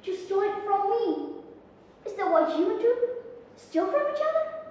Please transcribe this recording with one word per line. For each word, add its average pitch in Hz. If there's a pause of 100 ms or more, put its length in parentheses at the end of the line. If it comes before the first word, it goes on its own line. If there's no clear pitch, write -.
You 370
stole 392
it 403 (100)
from 403
me. 403 (800)
Is 415
that 381
what 311
you 415
do? 466 (600)
Steal -
from 571 (120)
each 587
other? 640